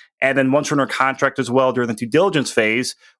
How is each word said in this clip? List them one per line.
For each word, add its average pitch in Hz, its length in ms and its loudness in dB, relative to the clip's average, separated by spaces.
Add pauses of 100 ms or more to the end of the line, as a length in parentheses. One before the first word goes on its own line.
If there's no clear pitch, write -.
(220)
And 135 160 0
then 131 140 2
once 143 180 0
we're 147 100 0
under 127 120 -2
contract 135 480 -2
as 120 100 -4
well 127 220 2
during 123 160 -2
the 113 80 -4
due 120 100 -8
diligence 151 460 0
phase, 113 440 0 (240)